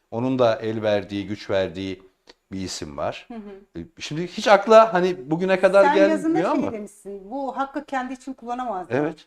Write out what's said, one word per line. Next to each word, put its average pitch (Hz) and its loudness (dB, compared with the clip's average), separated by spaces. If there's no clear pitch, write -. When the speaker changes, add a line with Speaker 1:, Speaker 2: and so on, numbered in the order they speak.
Speaker 1:
onun 127 -2
da 113 4
el 110 -4
verdiği, 101 -2
güç 104 -10
verdiği 95 -4
bir 95 -8
isim 80 -10
var. 92 -8
Speaker 2:
Hı 240 -16
hı. 202 -16
Speaker 1:
E, - -18
şimdi 160 -8
hiç 214 -6
akla 220 8
hani 180 0
bugüne 185 0
kadar 196 6
Speaker 2:
Sen 294 4
yazında 196 4
Speaker 1:
gelmiyor 311 0
Speaker 2:
şey 285 0
Speaker 1:
ama. - -4
Speaker 2:
demişsin, 202 -14
"Bu 262 -8
hakkı 277 -8
kendi 262 -8
için 262 -16
kullanamaz." 240 -10
Speaker 1:
Evet. 151 -4